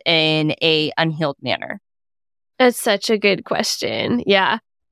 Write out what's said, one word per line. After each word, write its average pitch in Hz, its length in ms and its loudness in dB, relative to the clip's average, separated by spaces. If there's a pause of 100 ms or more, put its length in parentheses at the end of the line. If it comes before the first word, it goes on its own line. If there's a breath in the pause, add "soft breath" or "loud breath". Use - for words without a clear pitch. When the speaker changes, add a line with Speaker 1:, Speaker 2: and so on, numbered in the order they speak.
Speaker 1:
in 156 460 2 (100)
a 156 360 2
unhealed 156 440 -2
manner? 127 380 -6 (800)
Speaker 2:
That's 247 220 2
such 202 280 -2
a 226 80 2
good 196 280 0
question. - 800 -4
Yeah. 196 320 2 (340)